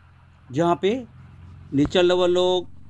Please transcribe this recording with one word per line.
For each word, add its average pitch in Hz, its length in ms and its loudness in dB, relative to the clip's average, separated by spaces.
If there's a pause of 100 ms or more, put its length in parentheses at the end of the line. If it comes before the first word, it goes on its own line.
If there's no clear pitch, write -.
(520)
जहाँ 170 300 2
पे 226 240 -2 (720)
नेचर 147 260 2
लवर 180 260 2
लोग 180 420 0 (200)